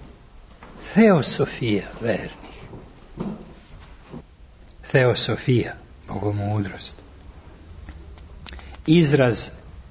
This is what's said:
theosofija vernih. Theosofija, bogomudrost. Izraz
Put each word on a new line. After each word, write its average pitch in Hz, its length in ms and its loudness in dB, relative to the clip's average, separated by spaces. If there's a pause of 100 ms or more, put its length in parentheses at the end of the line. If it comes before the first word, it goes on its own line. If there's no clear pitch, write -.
(920)
theosofija 160 920 2 (160)
vernih. 101 300 -4 (2500)
Theosofija, 123 800 2 (340)
bogomudrost. 101 880 -4 (1900)
Izraz 143 640 4 (420)